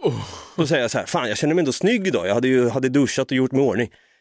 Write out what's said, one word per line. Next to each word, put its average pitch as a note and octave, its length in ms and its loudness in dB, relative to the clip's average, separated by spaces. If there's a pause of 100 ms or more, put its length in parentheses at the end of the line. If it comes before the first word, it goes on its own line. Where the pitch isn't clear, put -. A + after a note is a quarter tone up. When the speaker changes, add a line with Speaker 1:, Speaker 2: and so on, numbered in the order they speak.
Speaker 1:
Oh. A#2 240 -2 (300)
Speaker 2:
Då D#3+ 120 0
säger C#3+ 140 2
jag A#2+ 100 -2
så C3 60 -2
här, G2 80 -4
"Fan, C3 240 -2
jag G#2+ 80 -2
känner D#3 180 0
mig F3+ 60 2
ändå C3+ 100 0
snygg G3 360 0
idag. G2 200 -2
Jag G2+ 60 2
hade A#2+ 140 0
ju, B2+ 220 4
hade C3 200 -2
duschat C3 420 0
och C3 60 0
gjort C3 140 2
mig C3+ 100 2
i C#3 60 4
ordning." G#2+ 240 0 (300)